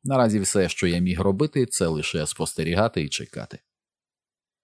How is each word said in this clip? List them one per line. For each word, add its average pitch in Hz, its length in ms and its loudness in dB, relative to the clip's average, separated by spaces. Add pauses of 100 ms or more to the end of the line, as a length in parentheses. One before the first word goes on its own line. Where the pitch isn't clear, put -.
Наразі 120 360 4
все, 95 300 2
що - 180 -2
я 87 120 2
міг 90 220 0
робити, 120 440 0
це - 220 -2
лише 78 400 -2
спостерігати 85 760 -2
і 69 60 -6
чекати. - 500 -10 (1040)